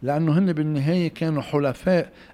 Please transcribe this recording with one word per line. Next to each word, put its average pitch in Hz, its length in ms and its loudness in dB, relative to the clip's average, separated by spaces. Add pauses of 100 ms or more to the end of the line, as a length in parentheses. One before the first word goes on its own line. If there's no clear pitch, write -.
لأنه 151 360 2
هن 185 140 2
بالنهاية 156 560 0
كانوا 156 340 -4
حلفاء. 151 680 0 (220)